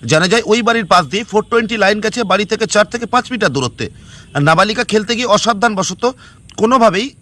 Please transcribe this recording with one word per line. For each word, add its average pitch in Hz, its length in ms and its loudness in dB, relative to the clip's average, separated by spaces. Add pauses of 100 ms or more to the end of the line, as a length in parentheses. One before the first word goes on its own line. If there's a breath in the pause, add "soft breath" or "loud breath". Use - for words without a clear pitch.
জানা 156 220 2
যায়, 226 180 2
ওই 220 160 2
বাড়ির 226 240 0
পাশ 180 220 4
দিয়ে 196 160 -6
ফোর 208 260 -2
টোয়েন্টি 233 280 0
লাইন 208 220 2
গেছে 220 240 -4
বাড়ি 196 220 0
থেকে 220 220 -2
চার 208 180 2
থেকে 233 200 -8
পাঁচ 247 260 0
মিটার 202 240 -2
দূরত্বে। 120 300 -4 (480 loud breath)
আর 143 100 -2
নাবালিকা 196 400 2
খেলতে 214 320 -2
গিয়ে 226 200 -2
অসাবধানবশত 208 680 -2 (540 loud breath)
কোনোভাবেই 226 500 2 (140)